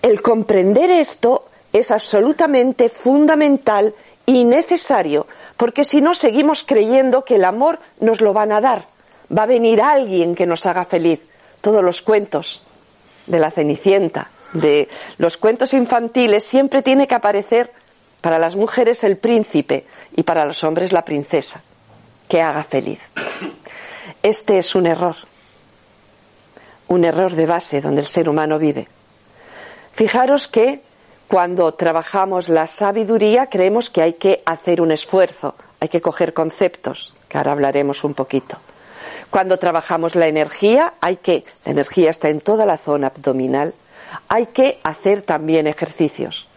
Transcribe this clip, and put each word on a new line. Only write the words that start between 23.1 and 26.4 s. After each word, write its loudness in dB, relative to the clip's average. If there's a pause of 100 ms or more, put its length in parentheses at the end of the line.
Este 0
es 0
un 2
error, -2 (1700)